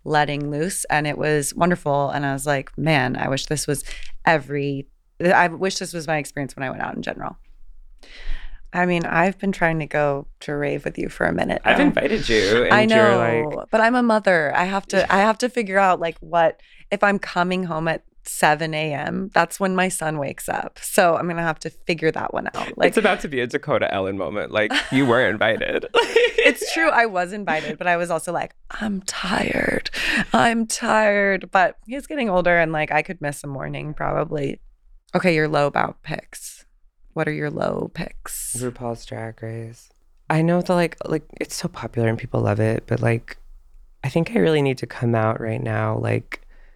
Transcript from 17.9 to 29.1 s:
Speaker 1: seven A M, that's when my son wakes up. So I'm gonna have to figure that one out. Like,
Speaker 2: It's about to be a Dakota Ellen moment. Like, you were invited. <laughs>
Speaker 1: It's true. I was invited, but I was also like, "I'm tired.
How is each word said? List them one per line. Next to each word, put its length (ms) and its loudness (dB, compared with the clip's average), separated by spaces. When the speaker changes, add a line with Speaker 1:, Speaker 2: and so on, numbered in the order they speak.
Speaker 1:
seven 480 0
A 200 -2
M, 400 -6
that's 280 2
when 160 0
my 100 2
son 300 -4
wakes 320 -6
up. 320 -6
So 340 4
I'm 100 -2
gonna 160 -4
have 180 -2
to 100 -10
figure 420 -2
that 220 -6
one 140 -4
out. 300 -6
Like, 120 4
Speaker 2:
It's 80 2
about 240 2
to 80 -8
be 100 -2
a 80 0
Dakota 460 0
Ellen 240 -2
moment. 340 -4
Like, 220 0
you 140 4
were 220 4
invited. 640 0
<laughs> 40 -10
Speaker 1:
It's 260 2
true. 160 2
I 180 4
was 260 -2
invited, 460 -4
but 80 -2
I 100 4
was 140 -2
also 200 -2
like, 240 -6
"I'm 320 -4
tired. 880 -2